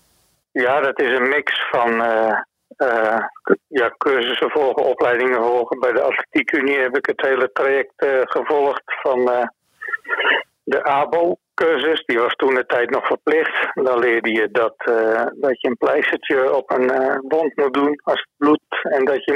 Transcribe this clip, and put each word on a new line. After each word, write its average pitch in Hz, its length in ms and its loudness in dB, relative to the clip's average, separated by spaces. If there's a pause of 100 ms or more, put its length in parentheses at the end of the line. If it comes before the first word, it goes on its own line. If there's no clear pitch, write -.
(520)
Ja, 131 280 0
dat 139 200 -2
is 131 180 0
een 123 100 0
mix - 420 -2
van, 117 320 0
eh, 113 360 0 (380)
eh, 113 420 0 (240)
k-, - 140 2 (120)
ja, 120 300 0
cursussen 127 520 -2
volgen, 143 340 0
opleidingen 123 580 0
volgen. 120 380 0
Bij 123 120 2
de 127 100 2
Atletiek - 500 -2
Unie 139 260 0
heb 131 180 0
ik - 100 -2
het 139 140 -2
hele 131 320 0
traject, 135 440 0
eh, 135 260 2
gevolgd 139 600 0
van, 123 460 -2
eh, 123 160 0 (1200)
de 135 140 0
abo-cursus, 156 1200 0
die 120 140 0
was 117 180 0
toen 135 180 2
de 127 120 0
tijd 120 240 0
nog 127 160 -2
verplicht. - 680 0
Dan 127 240 0
leerde 117 340 0
je 110 180 0
dat, 113 260 0
eh, 113 580 0
dat 135 260 -2
je 143 80 -2
een 120 80 -2
pleistertje 143 760 0
op 131 160 -2
een, 127 200 2
eh, 135 260 0 (120)
wond 156 280 0
moet 139 180 2
doen 143 300 0
als 143 160 0
het - 160 -14
bloedt. 147 260 4 (200)
En 143 220 0
dat 139 200 0
je 147 120 0